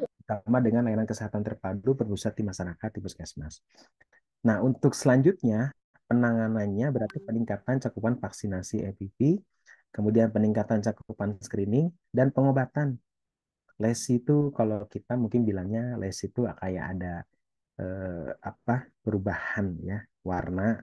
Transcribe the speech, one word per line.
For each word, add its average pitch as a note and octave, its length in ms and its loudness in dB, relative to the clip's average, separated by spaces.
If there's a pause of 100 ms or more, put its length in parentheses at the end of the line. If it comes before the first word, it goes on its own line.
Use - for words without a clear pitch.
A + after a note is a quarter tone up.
(180)
Terutama A2+ 420 0
dengan A#2+ 240 4
layanan A2 240 0
kesehatan G#2+ 320 -4
terpadu G#2 540 -2
berpusat G#2+ 420 -2
di A2 80 -2
masyarakat, F#2 460 -6
di G2+ 100 -10
puskesmas. D#2+ 640 -12 (800)
Nah, G#2+ 160 4
untuk C3 380 2
selanjutnya, C3 720 4 (380)
penanganannya A2+ 800 2
berarti A#2 320 -4
peningkatan A#2 640 -2
cakupan A2+ 340 -2
vaksinasi G2 640 -6
H G2 60 -4 (100)
P - 20 -14 (140)
V, - 40 -20 (760)
kemudian A2 400 4
peningkatan G#2+ 480 2
cakupan G#2 560 -4
screening, A2+ 560 0 (160)
dan C3 240 2
pengobatan. C3+ 640 2 (800)
Lesi A#2 400 0
itu D3 340 2
kalau G#2+ 380 0
kita - 240 -6
mungkin A#2+ 320 2
bilangnya G#2+ 500 -2
lesi F#2+ 380 -6
itu B2 100 0
kayak F#2 400 -6 (140)
ada, F2+ 160 -6 (640)
eh, F#2 520 -8 (120)
apa, - 480 -4 (140)
perubahan G2+ 640 -2 (200)
ya, G2+ 160 -6 (240)
warna F2+ 560 -2